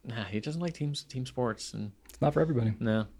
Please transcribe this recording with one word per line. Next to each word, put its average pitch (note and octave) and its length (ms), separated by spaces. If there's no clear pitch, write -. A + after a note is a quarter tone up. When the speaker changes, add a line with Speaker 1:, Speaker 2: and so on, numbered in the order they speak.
Speaker 1:
nah, A#2 180
he G2+ 160
doesn't D#3 200
like E3+ 140
teams, D3 300
team B2+ 240
sports. - 480
And G#2 160
Speaker 2:
It's - 100
not D3 140
for D#3 80
everybody. A#2+ 380
Speaker 1:
No. A2 260